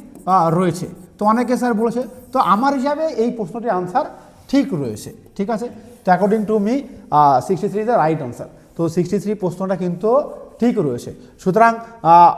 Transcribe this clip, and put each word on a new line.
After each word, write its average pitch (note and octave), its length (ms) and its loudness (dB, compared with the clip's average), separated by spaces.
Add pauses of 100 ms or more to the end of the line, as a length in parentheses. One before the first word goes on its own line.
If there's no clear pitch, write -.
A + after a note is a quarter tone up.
(260)
আহ, F3 280 2
রয়েছে। E3+ 340 0 (300)
তো G#3 80 -4
অনেকে A#3+ 320 2
স্যার B3 160 -2
বলেছে, A#3 300 -2 (280)
তো C4 80 0
আমার G#3+ 340 2
হিসাবে C#4+ 320 -2
এই A#3+ 260 -2
প্রশ্নটির A3+ 380 -8
আনসার F#3 360 -2 (420)
ঠিক C4+ 260 0
রয়েছে, B2 400 -8 (240)
ঠিক G3 120 -4
আছে? A#3 200 -6 (360)
তো F#3 60 2
according G3+ 340 2
to F3 220 0
me, C4+ 140 0 (300)
আহ, C#3+ 280 4
sixty-three F#3+ 440 -4
is A3 60 -2
the A#3 80 2
right D#3+ 200 0
answer। B2+ 300 -12 (280)
তো E3 140 -2
সিক্সটি F3+ 300 -2
থ্রি G3+ 140 -4
প্রশ্নটা F#3+ 420 -4
কিন্তু F#3 460 -2 (380)
ঠিক A3+ 200 2
রয়েছে। B2+ 340 -4 (260)
সুতরাং, A3 360 2 (280)
আহ, E3+ 340 8